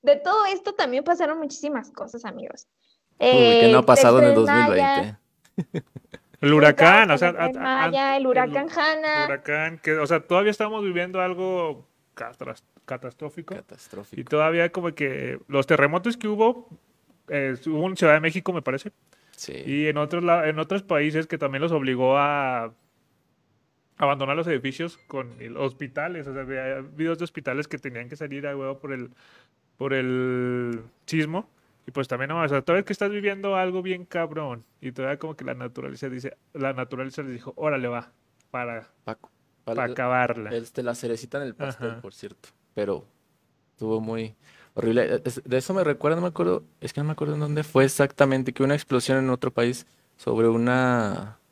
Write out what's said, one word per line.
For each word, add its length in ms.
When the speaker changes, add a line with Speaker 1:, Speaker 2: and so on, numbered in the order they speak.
Speaker 1:
de 160
todo 280
esto 280
también 300
pasaron 360
muchísimas 520
cosas, 340
amigos. 420
Speaker 2:
Uy, 80
¿qué 120
no 80
ha 20
Speaker 1:
Eh, 40
Speaker 2:
pasado 340
en 60
el 60
Speaker 1:
el 40
Tren 100
Maya. 200
Speaker 2:
dos 400
mil 680
veinte? 180
<laughs> 500
Speaker 3:
El 120
huracán, 580
o 80
sea, 100
Speaker 1:
El 60
Tren 220
Speaker 3:
a-, 260
a-, 40
Speaker 1:
Maya, 300
el 60
Speaker 3:
el 40
Speaker 1:
huracán 480
Hanna. 520
Speaker 3:
huracán, 500
que, 220
o 80
sea, 140
todavía 280
estamos 340
viviendo 380
algo 640
catras-, 480
catastrófico. 680
Speaker 2:
Catastrófico. 680
Speaker 3:
Y 40
todavía 480
como 240
que 520
los 200
terremotos 500
que 100
hubo, 400
eh, 280
hubo 200
en 80
Ciudad 180
de 80
México, 320
me 100
parece. 280
Speaker 2:
Sí. 180
Speaker 3:
Y 200
en 100
otros 260
la-, 260
en 80
otros 240
países 460
que 100
también 240
los 100
obligó 460
a 560
abandonar 320
los 120
edificios 500
con 220
el, 180
hospitales, 680
o 60
sea, 80
había 400
videos 380
de 40
hospitales 440
que 100
tenían 320
que 60
salir 320
a 100
huevo 220
por 140
el, 180
por 160
el 880
sismo. 420
Y 40
pues 160
también, 220
no, 120
o 60
sea, 140
toda 160
vez 80
que 80
estás 180
viviendo 440
algo 260
bien 240
cabrón, 580
y 100
todavía 260
como 180
que 100
la 100
naturaleza 540
dice, 280
la 200
naturaleza 500
les 100
dijo, 220
"Órale, 320
va, 240
para, 360
Speaker 2:
Pa-, 140
Speaker 3:
pa 120
Speaker 2:
pa-, 100
Speaker 3:
acabarla". 640
Speaker 2:
este, 320
la 100
cerecita 460
en 60
el 100
pastel, 360
Speaker 3:
Ajá. 100
Speaker 2:
por 120
cierto, 360
pero 300
estuvo 280
muy 360
horrible. 400
E-, 100
es-, 180
de 140
eso 160
me 100
recuerda, 340
no 40
me 60
acuerdo, 360
es 120
que 80
no 40
me 80
acuerdo 200
en 60
dónde 240
fue 220
exactamente, 680
que 100
una 120
explosión 420
en 140
otro 200
país 360
sobre 300
una 920